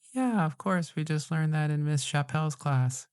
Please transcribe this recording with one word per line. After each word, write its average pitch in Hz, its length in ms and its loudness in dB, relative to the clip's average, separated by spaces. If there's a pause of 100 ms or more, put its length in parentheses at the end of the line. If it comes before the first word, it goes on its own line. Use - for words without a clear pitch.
(120)
Yeah, 247 320 2
of 156 140 -2
course. 180 360 -2
We 156 100 -2
just 156 260 -2
learned 156 240 0
that 151 160 2
in 147 140 0
Miss 147 200 0
Chappelle's 151 520 -2
class. 131 560 0